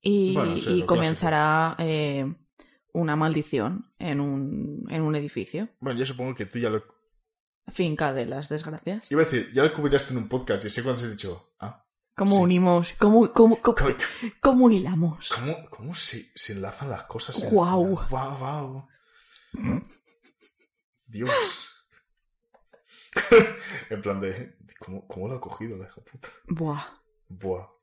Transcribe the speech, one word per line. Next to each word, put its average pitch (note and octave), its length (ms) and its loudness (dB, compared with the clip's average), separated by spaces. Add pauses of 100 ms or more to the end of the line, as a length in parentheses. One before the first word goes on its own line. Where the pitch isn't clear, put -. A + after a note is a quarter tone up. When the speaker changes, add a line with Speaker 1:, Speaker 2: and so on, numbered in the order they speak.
Speaker 1:
y, G3 340 2
Speaker 2:
Bueno, E3+ 240 0
sí, - 120 -4
Speaker 1:
y F3+ 100 4
Speaker 2:
lo E3+ 60 -4
Speaker 1:
comenzará, D#3+ 920 2
eh, D3+ 460 -2 (680)
una D#3+ 240 0
maldición D#3 840 0
en C#3+ 220 -4
un, C#3+ 680 -4
en D#3+ 120 -2
un D3+ 140 0
edificio. D3 520 -6 (120)
Speaker 2:
Bueno, B2 180 -4
yo C3 80 0
supongo B2+ 280 -6
que G#2+ 120 -8
tú A#2+ 120 -8
ya A#2 120 0
lo G#2+ 120 0 (880)
Speaker 1:
Finca D3+ 440 -2
de C3 100 -2
las C#3+ 240 -8
desgracias. D#3 640 -8
Speaker 2:
Iba D3+ 80 4
a D#3+ 60 8
decir, B2 260 -2
ya C3+ 100 4
lo D#3 120 4
cubrirás C#3+ 360 2
en B2+ 60 -4
un A2 100 -4
podcast A2+ 380 -2
y G#2 60 -4
sé A#2+ 120 -4
cuando A#2+ 200 -2
se A#2+ 40 -6
ha A2+ 40 -6
dicho, F#2+ 500 -10
ah, - 240 -14 (320)
Speaker 1:
¿Cómo G3 200 0
Speaker 2:
sí. F#3+ 60 4
Speaker 1:
unimos? F3 560 2
¿Cómo, G#3+ 320 6
cómo, A3+ 300 8
cómo, - 160 4
Speaker 2:
¿Cómo, C#3 180 2 (460)
Speaker 1:
cómo B3+ 300 8
hilamos? F3 580 0
Speaker 2:
cómo, C#3 400 -6
cómo C#3 260 -14
se, - 400 -10
se - 200 -8
enlazan G2 340 -10
las A2 160 -8
cosas - 360 -10
en - 80 -4
el A3+ 40 2
Speaker 1:
Guau. F3+ 320 4 (100)
Speaker 2:
final? - 140 -2
Guau, C3+ 300 -4
guau. C3+ 500 -8 (2250)
Dios. - 240 -6 (1800)
<laughs> - 760 4
En G#2 120 -8
plan G2 180 -2
de, F#2+ 360 -8 (220)
¿cómo, F#2+ 280 -16
cómo F#2 220 -10
lo B2+ 80 -8
ha B2 40 -10
cogido A2+ 360 -10
la F#2 100 -14
hija - 140 -20
puta? - 280 -20 (180)
Speaker 1:
Buah. D#3 380 -6 (440)
Speaker 2:
Buah. F#2 380 -8 (160)